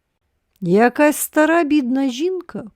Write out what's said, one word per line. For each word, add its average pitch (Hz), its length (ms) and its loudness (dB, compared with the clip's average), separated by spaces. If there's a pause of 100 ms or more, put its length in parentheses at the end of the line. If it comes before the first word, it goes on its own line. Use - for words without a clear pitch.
(600)
якась 240 560 2
стара 320 460 0
бідна 269 460 0
жінка 339 540 -6 (120)